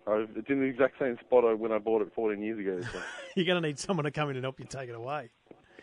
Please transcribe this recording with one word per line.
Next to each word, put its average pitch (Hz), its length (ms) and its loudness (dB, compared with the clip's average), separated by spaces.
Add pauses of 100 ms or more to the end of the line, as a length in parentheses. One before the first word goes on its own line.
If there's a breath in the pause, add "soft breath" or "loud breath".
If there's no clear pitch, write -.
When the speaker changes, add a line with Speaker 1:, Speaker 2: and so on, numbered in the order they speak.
Speaker 1:
I've, 107 300 2
it's 113 140 -6
in 139 100 2
the 135 60 4
exact 127 320 2
same 123 260 0
spot 123 220 6
I, 113 80 6
when 110 180 -2
I 110 60 2
bought 110 240 2
it 92 120 -4
fourteen 107 280 0
years 110 160 -4
ago. 95 200 -2 (140)
So. 92 80 -8 (160)
Speaker 2:
<laughs> - 200 -14
You're 185 100 2
gonna 180 200 2
need 147 120 -4
someone 165 260 -2
to 147 60 0
come 147 180 -2
in 135 80 -4
and 127 80 -6
help 135 160 -6
you 127 60 -14
take 135 240 -10
it 117 40 -10
away. 123 360 -8 (520 loud breath)